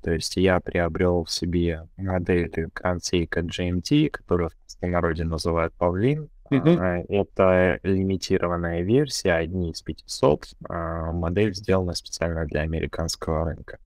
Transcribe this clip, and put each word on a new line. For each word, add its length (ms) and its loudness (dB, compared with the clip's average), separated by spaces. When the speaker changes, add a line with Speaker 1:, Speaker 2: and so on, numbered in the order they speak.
Speaker 1:
То 100 -2
есть 260 -2
я 220 4
приобрёл 680 0
себе 600 -2
модель 520 0
Grand 260 -2
Seiko 440 0
G 260 -6
M 120 0
T, 280 2
которую 400 -2
в 60 -16
простонародье 680 -2
называют 520 0
Павлин. 520 0
Speaker 2:
Мгм. 300 4
Speaker 1:
А, 180 0
это 760 4
лимитированная 960 0
версия, 520 2
одни 360 -2
из 140 -10
пятисот. 640 0
А, 440 -4
модель 420 0
сделана 400 0
специально 540 -4
для 140 -2
американского 840 -4
рынка. 400 -8